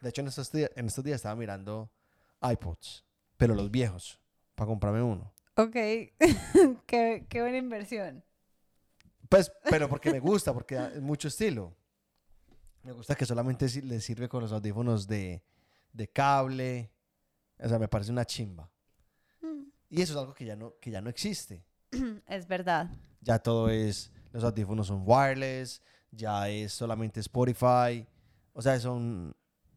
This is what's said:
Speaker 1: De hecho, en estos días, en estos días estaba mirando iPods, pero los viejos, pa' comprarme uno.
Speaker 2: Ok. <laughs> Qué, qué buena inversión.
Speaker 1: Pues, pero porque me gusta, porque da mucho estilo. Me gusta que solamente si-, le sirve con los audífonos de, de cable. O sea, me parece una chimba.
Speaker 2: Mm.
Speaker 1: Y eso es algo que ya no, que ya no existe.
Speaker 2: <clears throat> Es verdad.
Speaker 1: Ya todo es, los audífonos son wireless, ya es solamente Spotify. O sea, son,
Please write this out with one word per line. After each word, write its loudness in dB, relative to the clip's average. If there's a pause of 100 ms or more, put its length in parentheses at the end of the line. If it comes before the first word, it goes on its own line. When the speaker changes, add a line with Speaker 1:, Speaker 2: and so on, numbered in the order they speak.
Speaker 1:
De -8
hecho, -6
en -6
estos -8
días, 0
en -4
estos -4
días -2
estaba -4
mirando -8 (500)
iPods, -4 (320)
pero 6
los 0
viejos, -2 (340)
pa' -4
comprarme 0
uno. -2 (240)
Speaker 2:
Ok. 4
<laughs> 6
Qué, 2
qué -4
buena -2
inversión. -8 (1040)
Speaker 1:
Pues, 6 (120)
pero 4
porque 0
me 2
gusta, 2
porque -6
da -4
mucho -4
estilo. -4 (1080)
Me -16
gusta -4
que -2
solamente 0
si-, -4
le -4
sirve -6
con -4
los -4
audífonos 0
de, -4 (500)
de -10
cable. 0 (680)
O -4
sea, 4
me 0
parece -2
una 0
chimba. -10 (720)
Speaker 2:
Mm. -8 (260)
Speaker 1:
Y 0
eso 0
es -6
algo -8
que -14
ya -8
no, -14
que -10
ya -6
no -6
existe. -8 (240)
Speaker 2:
<clears throat> -6
Es -8
verdad. 0 (320)
Speaker 1:
Ya 2
todo 2
es, 0 (200)
los -4
audífonos 0
son -4
wireless, 2 (280)
ya -2
es -4
solamente -4
Spotify. 2 (460)
O -12
sea, 4
son, -4 (400)